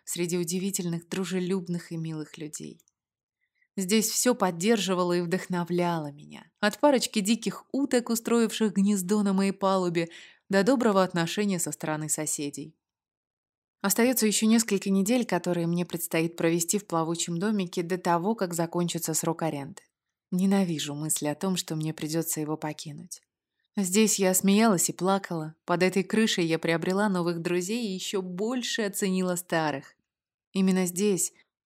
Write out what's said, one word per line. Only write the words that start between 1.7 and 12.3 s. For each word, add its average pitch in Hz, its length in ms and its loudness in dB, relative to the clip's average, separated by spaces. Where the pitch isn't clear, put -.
и 165 40 -8
милых 160 400 -8
людей. 147 440 -14
Здесь 202 320 2
все 247 260 2
поддерживало 180 760 0
и 175 80 2
вдохновляло 175 880 -2
меня. 151 340 -18
От 208 180 0
парочки 269 400 4
диких 208 520 -2
уток, 262 380 0
устроивших 226 640 0
гнездо 196 480 2
на 196 120 2
моей 196 180 2
палубе, 185 580 0
до 196 140 4
доброго 226 400 4
отношения 180 560 0
со 151 120 -4
стороны 156 360 -6
соседей. 151 680 -6